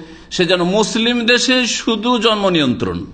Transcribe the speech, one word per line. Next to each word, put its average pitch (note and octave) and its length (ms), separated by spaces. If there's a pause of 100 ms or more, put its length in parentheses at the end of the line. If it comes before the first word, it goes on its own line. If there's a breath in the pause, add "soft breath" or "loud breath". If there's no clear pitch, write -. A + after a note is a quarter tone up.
(300 loud breath)
সেজন্য F3+ 340
মুসলিম A3+ 640
দেশে B3 400
শুধু A3+ 520
জন্ম G#3 300
নিয়ন্ত্রণ, B2 640